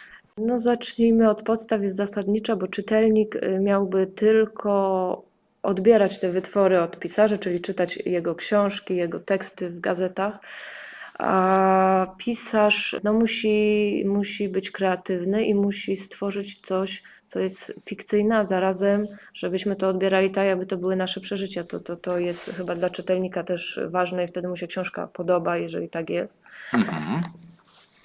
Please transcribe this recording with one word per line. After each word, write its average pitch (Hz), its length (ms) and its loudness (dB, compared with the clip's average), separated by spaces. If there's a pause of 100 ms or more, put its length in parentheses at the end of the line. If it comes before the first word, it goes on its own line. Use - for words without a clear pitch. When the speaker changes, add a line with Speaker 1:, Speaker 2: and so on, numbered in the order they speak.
(380)
Speaker 1:
no, 233 200 0
zacznijmy 226 720 4
od 214 140 0
podstaw, 226 380 0
jest 196 140 -2
zasadnicza, 202 600 -2
bo 185 120 -2
czytelnik, 214 680 4
y, 190 240 0
miałby 196 480 2
tylko 202 1200 2 (320)
odbierać 196 560 4
te 185 100 0
wytwory 185 520 2
od 170 180 -4
pisarza, 208 380 2
czyli 180 240 -4
czytać 180 440 -4
jego 170 300 -2
książki, 202 600 0
jego 175 240 -2
teksty 190 500 -4
w 175 100 -12
gazetach. 185 600 -2 (800)
A 190 960 4
pisarz, 214 840 0
no, 208 100 2
musi, 214 920 2
musi 202 420 -2
być 190 220 -4
kreatywny 185 760 -2
i 208 100 2
musi 202 400 0
stworzyć 202 640 -8
coś, 190 420 -4 (240)
co - 120 -6
jest 190 340 -6 (120)
fikcyjne, 208 520 0
a 214 60 2
zarazem, 190 640 0 (260)
żebyśmy 185 420 -4
to 190 140 -2
odbierali 190 420 2
tak, 196 160 0
jakby 185 180 0
to 185 120 -6
były 185 180 -2
nasze 185 260 -4
przeżycia. 190 420 -6
To, 175 160 -10
to, 170 160 -10
to 180 220 -4
jest 175 280 -4
chyba 175 300 -6
dla 180 140 0
czytelnika 185 540 -2
też - 440 -6
ważne 180 360 -2
i 175 40 -2
wtedy 175 200 -6
mu 180 80 -6
się 175 120 -8
książka 180 400 -8
podoba, 175 500 0
jeżeli 170 320 -6
tak 165 200 -6
jest. 175 320 -6 (320)
Speaker 2:
Mhm. 160 480 -4 (840)